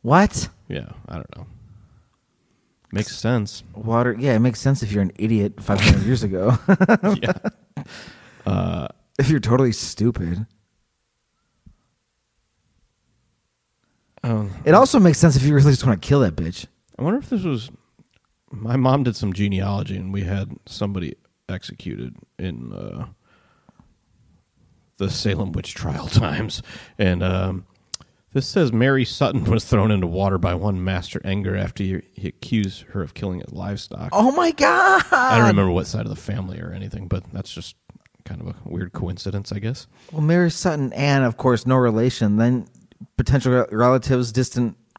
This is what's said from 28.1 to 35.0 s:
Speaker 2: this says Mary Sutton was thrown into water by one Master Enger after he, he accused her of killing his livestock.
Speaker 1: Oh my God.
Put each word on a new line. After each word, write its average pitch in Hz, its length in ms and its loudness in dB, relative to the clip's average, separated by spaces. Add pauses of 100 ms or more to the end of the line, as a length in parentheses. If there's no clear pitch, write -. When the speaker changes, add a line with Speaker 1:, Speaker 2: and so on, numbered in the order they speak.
Speaker 2:
this 135 160 -2
says 143 240 2
Mary 127 320 2
Sutton 107 400 -2
was 104 200 0
thrown 107 280 2
into 92 160 0
water 95 300 0
by 87 160 0
one 92 280 -2
Master 92 380 -4
Enger 98 400 -4
after 95 240 -6
he, 95 180 -4 (120)
he 98 140 -10
accused - 600 -4
her 101 140 -8
of 73 120 -10
killing 92 260 -6
his - 120 -16
livestock. - 600 -10
Speaker 1:
Oh 233 200 4
my 330 180 0
God. 359 600 2